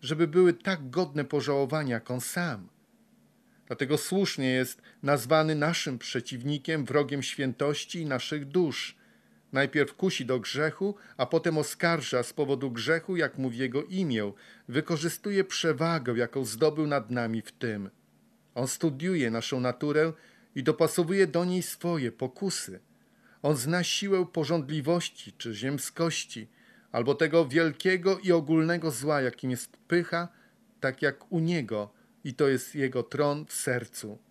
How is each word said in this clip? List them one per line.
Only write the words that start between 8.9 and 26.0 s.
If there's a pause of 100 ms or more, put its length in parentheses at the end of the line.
Najpierw
kusi
do
grzechu, (220)
a
potem
oskarża
z
powodu
grzechu,
jak
mówi
jego
imię. (360)
Wykorzystuje
przewagę,
jaką
zdobył
nad
nami
w
tym. (640)
On
studiuje
naszą
naturę (420)
i
dopasowuje
do
niej
swoje
pokusy. (600)
On
zna
siłę
pożądliwości
czy
ziemskości, (440)